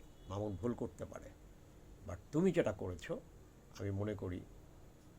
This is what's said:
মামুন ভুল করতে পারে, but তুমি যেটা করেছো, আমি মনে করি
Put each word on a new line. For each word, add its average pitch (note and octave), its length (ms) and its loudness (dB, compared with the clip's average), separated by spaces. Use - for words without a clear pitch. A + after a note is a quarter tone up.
মামুন G2+ 320 0
ভুল A#2+ 120 4
করতে - 320 -2
পারে, - 240 -8
but F#2 100 -4
তুমি F3 200 8
যেটা D3 200 8
করেছো, G2+ 480 -2
আমি G2+ 120 2
মনে G2+ 220 2
করি F#2+ 260 0